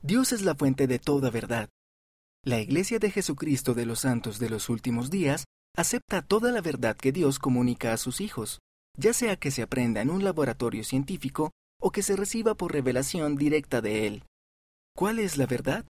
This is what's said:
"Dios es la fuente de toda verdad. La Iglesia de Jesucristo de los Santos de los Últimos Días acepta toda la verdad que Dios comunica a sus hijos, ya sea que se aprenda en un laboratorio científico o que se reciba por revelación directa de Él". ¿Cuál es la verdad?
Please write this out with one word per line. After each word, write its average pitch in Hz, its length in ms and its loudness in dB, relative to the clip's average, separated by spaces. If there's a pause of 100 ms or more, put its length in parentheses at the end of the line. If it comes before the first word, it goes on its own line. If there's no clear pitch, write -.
"Dios 240 320 2
es 220 100 -2
la 175 120 2
fuente 139 320 2
de 123 140 2
toda 139 300 2
verdad. 110 380 -2 (760)
La 120 160 2
Iglesia 175 400 0
de 208 100 2
Jesucristo 143 640 0
de 117 120 -2
los 117 140 -4
Santos 117 380 0
de 117 100 -2
los 110 200 -4
Últimos 120 420 -2
Días 156 340 0 (320)
acepta 185 460 -2
toda 226 300 2
la 226 80 0
verdad 127 360 -2
que 135 140 0
Dios 143 300 2
comunica 123 520 2
a 113 40 0
sus 123 240 -4
hijos, 156 400 -8 (360)
ya 208 160 4
sea 220 240 0
que - 140 -2
se 131 120 -2
aprenda 117 380 0
en 127 100 2
un 185 120 0
laboratorio 127 640 0
científico 139 680 -2 (300)
o 190 100 2
que 202 120 -2
se 196 120 0
reciba 214 400 0
por 175 180 -4
revelación 139 640 0
directa 143 460 2
de 107 260 0
Él". 104 180 -6 (720)
¿Cuál 214 220 0
es 185 180 -2
la 135 100 2
verdad? 127 380 -2 (140)